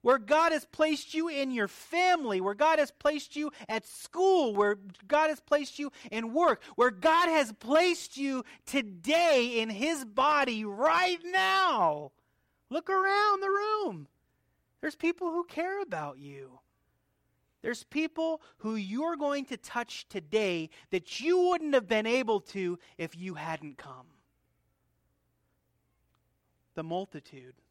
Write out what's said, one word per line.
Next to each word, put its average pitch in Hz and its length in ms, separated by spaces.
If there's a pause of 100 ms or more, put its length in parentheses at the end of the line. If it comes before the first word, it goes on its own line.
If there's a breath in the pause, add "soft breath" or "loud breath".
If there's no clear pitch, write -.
Where 262 180
God 302 320
has 311 140
placed 311 500
you 320 140
in 277 240
your 220 160
family, 330 720
where 196 120
God 302 280
has 285 100
placed - 460
you 302 160 (160 loud breath)
at 220 180
school, 349 680
where 208 260 (280)
God 302 220
has 302 100
placed - 400
you 294 140 (180 loud breath)
in 226 240
work, 320 260 (140 loud breath)
where 247 160
God 320 380
has 294 240
placed 330 640
you 269 280 (220 loud breath)
today 247 920
in 226 100
his 269 340
body 254 600
right 320 600
now. 349 840 (580)
Look 330 220
around 392 520
the 392 60
room. 392 600 (720)
There's 302 160
people 339 340
who 349 140
care 359 360
about 156 380
you. 139 400 (1040)
There's 226 220
people 320 580 (140)
who 220 180
you're 220 400
going 285 300
to 254 120
touch - 520
today 175 640 (200 loud breath)
that - 300
you 339 180
wouldn't 349 360
have 240 120
been 214 180
able 226 360
to 180 400 (180 soft breath)
if 165 180
you 180 180
hadn't 156 440
come. 131 300 (2750)
The 165 80
multitude. 156 720 (160)